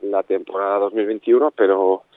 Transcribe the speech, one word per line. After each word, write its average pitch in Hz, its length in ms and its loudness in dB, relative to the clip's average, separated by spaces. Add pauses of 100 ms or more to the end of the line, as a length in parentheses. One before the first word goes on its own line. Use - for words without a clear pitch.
la 101 220 -2
temporada 98 540 -4
dos 101 160 -2
mil 107 120 -2
veintiuno, 117 460 2
pero 95 500 2 (140)